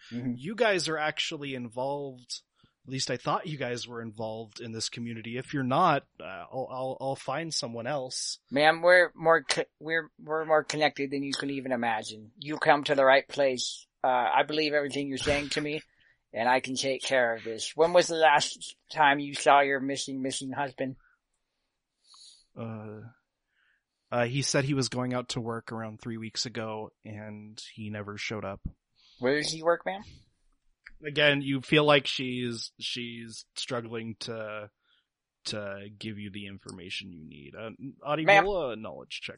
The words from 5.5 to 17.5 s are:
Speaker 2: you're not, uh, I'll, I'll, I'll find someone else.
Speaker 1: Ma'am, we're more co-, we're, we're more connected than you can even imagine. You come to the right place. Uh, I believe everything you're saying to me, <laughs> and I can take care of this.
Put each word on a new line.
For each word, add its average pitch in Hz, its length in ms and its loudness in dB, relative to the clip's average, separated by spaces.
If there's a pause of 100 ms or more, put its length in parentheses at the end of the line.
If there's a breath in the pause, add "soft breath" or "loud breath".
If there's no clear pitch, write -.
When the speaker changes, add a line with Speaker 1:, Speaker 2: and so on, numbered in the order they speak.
Speaker 2:
you're 139 80 0
not, 139 420 4 (160)
uh, 85 320 -10
I'll, 131 180 -6
I'll, 131 300 -6
I'll 135 160 -4
find 156 380 -6
someone 117 320 -6
else. 131 520 -6 (120)
Speaker 1:
Ma'am, 156 320 6
we're 175 320 8
more 165 280 4
co-, - 220 0 (160)
we're, 160 300 -4 (120)
we're 156 220 -2
more 156 200 6
connected 143 460 0
than 139 120 -2
you 139 100 -4
can 139 180 -2
even 131 220 -4
imagine. 110 640 -2
You 147 200 -6
come 147 260 6
to 147 100 2
the 139 100 6
right 135 220 8
place. 131 600 0 (180)
Uh, 135 40 2 (280)
I 143 80 6
believe 151 280 -2
everything 143 360 -2
you're 135 100 -4
saying 143 320 -2
to 151 100 -4
me, 147 220 -6 (260)
<laughs> - 240 -20
and 113 160 0
I 127 120 6
can 131 160 -6
take 131 260 -2
care 123 320 2
of 113 100 -8
this. 113 300 -8